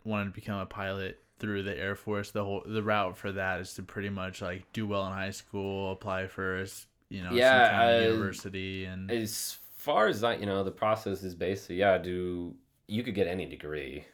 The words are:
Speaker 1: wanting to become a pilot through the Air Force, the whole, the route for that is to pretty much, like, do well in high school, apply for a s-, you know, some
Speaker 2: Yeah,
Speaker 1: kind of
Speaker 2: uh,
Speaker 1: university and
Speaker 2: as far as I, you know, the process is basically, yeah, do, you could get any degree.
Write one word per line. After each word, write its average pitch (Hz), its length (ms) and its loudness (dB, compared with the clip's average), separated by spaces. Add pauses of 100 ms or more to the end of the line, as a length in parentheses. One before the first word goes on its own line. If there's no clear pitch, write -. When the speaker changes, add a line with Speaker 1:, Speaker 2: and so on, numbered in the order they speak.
Speaker 1:
wanting 104 240 -2
to 92 60 -8
become 107 260 -6
a 95 60 -4
pilot 98 560 -6 (160)
through 104 240 -2
the 98 160 -2
Air 98 160 -2
Force, 101 380 -4
the 104 120 -2
whole, 98 220 -4
the 110 160 -2
route 101 340 2
for 101 160 -6
that 92 280 -2
is 92 140 -10
to 101 80 -10
pretty 101 280 -6
much, 95 320 -6
like, 92 300 -8
do 110 160 -2
well 98 180 0
in 95 60 -4
high 95 180 -4
school, 98 600 -4
apply 95 340 -4
for 92 320 -2
a 95 40 -2
s-, - 240 -10 (240)
you 98 120 -8
know, 90 80 -4
some 120 80 2
Speaker 2:
Yeah, 127 300 8
Speaker 1:
kind 117 220 6
of 117 60 8
Speaker 2:
uh, 113 180 6
Speaker 1:
university 95 720 -4
and 92 240 -6
Speaker 2:
as 113 420 -2 (240)
far 180 320 4
as 113 160 2
I, 117 120 4
you 104 100 -4
know, 98 180 2
the 95 80 -2
process 107 500 0
is 92 120 -6
basically, 90 420 -2
yeah, 95 220 8
do, 90 580 -4 (320)
you 110 160 -2
could 110 100 -4
get 95 140 2
any 90 180 -4
degree. 73 680 -8